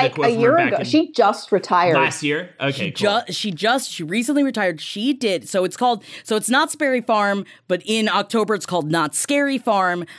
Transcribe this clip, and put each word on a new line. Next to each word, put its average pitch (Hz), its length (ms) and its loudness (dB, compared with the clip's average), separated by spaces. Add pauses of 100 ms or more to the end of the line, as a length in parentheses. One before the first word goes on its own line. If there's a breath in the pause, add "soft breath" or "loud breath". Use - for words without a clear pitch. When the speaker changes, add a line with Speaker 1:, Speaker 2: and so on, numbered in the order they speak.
Speaker 1:
like, - 80 0
Speaker 2:
a - 40 -12
quote - 120 0
Speaker 1:
a 233 60 2
Speaker 2:
from 226 80 0
Speaker 1:
year 240 100 4
Speaker 2:
her 320 60 4
back 349 100 2
Speaker 1:
ago. - 120 0
Speaker 2:
in 190 60 -4
Speaker 1:
She 311 280 2
just 220 400 0
retired. 180 420 2
Speaker 2:
Last - 260 0
year? 151 280 -2 (100)
Okay, 131 280 -2
Speaker 3:
She - 40 -6
Speaker 2:
cool. 208 360 0
Speaker 3:
ju-, 180 60 -8
she - 180 -4
just, 220 400 -2
she - 120 -10
recently 240 400 0
retired. 196 380 -2
She 240 320 -2
did. 208 340 -2
So 185 160 0
it's 185 140 -4
called, 240 260 0 (220 loud breath)
so 220 100 0
it's 214 140 -2
Knott's 294 260 2
Berry 262 240 0
Farm, 202 460 0 (240 loud breath)
but 180 160 0
in 214 240 0
October 208 460 0
it's 190 100 -6
called 160 260 -2
Knott's 165 280 0
Scary 285 380 0
Farm. 185 480 0 (140 loud breath)